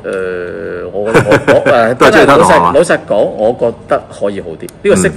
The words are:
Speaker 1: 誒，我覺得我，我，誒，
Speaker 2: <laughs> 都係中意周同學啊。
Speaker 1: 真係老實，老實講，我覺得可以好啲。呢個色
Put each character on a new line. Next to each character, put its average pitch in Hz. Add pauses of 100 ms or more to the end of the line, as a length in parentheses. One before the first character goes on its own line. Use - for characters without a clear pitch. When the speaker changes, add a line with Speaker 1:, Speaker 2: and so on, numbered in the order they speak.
Speaker 1:
誒， 92
我 104
覺 -
得 - (160)
我， 175
我， 147
誒， 120
Speaker 2:
<laughs> -
都 147
係 147
中 147
意 -
周 143
同 170
學 185
啊。 151
Speaker 1:
真 -
係 87
老 -
實， -
老 143
實 170
講， 104
我 127
覺 117 (140)
得 - (160)
可 104
以 98
好 85
啲。 80
呢 131
個 175
色 92